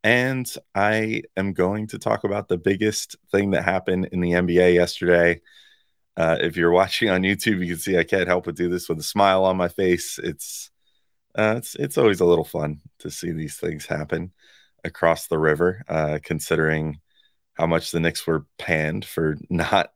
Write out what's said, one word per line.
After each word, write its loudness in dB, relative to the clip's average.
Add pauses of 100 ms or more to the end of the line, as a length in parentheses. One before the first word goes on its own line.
And 2 (280)
I 0 (120)
am -2
going -2
to -12
talk -4
about -4
the -2
biggest -2 (160)
thing 2
that 0
happened -2
in -4
the 0
N 2
B 2
A 6
yesterday. 2 (760)
Uh, 2
if -2
you're 4
watching 4
on 2
YouTube, 0
you -4
can -6
see 0
I 4
can't 0
help 0
but -6
do -2
this -4
with -4
a -8
smile 4
on 2
my 0
face. 0
It's, -10 (680)
uh, 2
it's, -12
it's -4
always 4
a 4
little 4
fun -6 (180)
to -12
see -8
these -8
things -8
happen -6 (540)
across 0
the -2
river, 2
uh, -2
considering -2 (540)
how -2
much 0
the -2
Knicks -2
were -2 (120)
panned -2
for -2 (120)
not 0